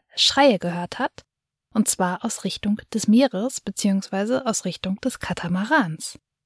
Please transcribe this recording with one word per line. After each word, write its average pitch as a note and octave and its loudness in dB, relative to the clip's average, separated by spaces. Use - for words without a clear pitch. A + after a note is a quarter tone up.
Schreie C#4 4
gehört F3 -6
hat, - -6
und G#3+ 2
zwar F#3 0
aus - -6
Richtung G#3 -2
des A3 -2
Meeres A#3 4
beziehungsweise G#3 -2
aus - -2
Richtung F#3+ -4
des - -4
Katamarans. F#3 -2